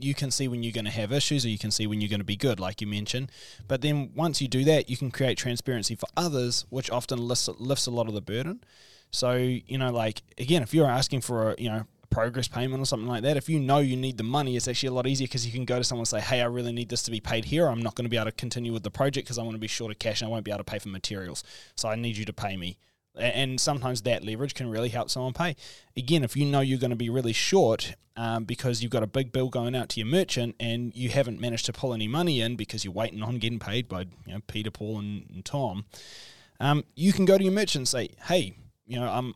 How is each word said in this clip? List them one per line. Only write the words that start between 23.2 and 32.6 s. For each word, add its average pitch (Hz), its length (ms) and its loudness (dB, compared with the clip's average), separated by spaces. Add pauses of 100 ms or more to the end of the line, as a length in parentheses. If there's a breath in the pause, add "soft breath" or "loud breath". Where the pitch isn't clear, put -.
and 131 240 0
sometimes 127 420 0
that 117 220 2
leverage 110 300 -4
can 127 140 -4
really 113 200 0
help 113 200 -4
someone 127 260 -2
pay. 165 200 0 (420 loud breath)
Again, 139 280 2
if 117 120 -2
you 143 100 4
know 139 140 4
you're 131 200 2
gonna 123 160 0
be 117 140 -2
really 120 220 2
short, 123 640 4 (220)
um, 113 280 -2
because 120 380 -2
you've 120 80 -2
got 117 140 2
a - 40 0
big 135 220 -2
bill 131 180 0
going 123 280 -2
out 117 140 -2
to - 100 -4
your 107 80 -2
merchant 131 500 2
and 117 380 -2
you 123 140 -2
haven't 120 300 2
managed 117 260 -2
to 123 60 -4
pull 123 220 -2
any 110 140 -2
money 147 320 2
in 113 160 0
because - 280 -6